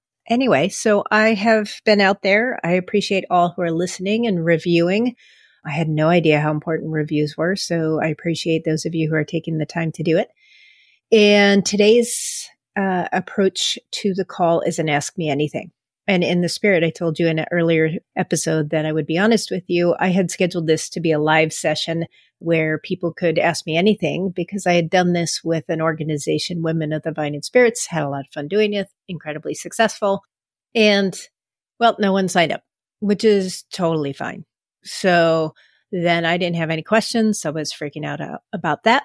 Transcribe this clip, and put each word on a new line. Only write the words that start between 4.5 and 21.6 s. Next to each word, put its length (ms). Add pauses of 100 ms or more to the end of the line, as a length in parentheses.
I 60
had 180
no 200
idea 300
how 140
important 400
reviews 440
were, 200
so 440
I 60
appreciate 580
those 200
of 100
you 140
who 80
are 80
taking 340
the 80
time 260
to 120
do 120
it. 120 (840)
And 560
today's, 840 (280)
uh, 340
approach 680 (140)
to 240
the 100
call 360
is 180
an 100
Ask 300
Me 100
Anything. 440 (340)
And 160
in 180
the 80
spirit, 360
I 60
told 280
you 80
in 140
an 100
earlier 440 (200)
episode 560
that 160
I 60
would 140
be 120
honest 320
with 160
you. 320
I 120
had 200
scheduled 380
this 220
to 100
be 100
a 80
live 340
session 520 (340)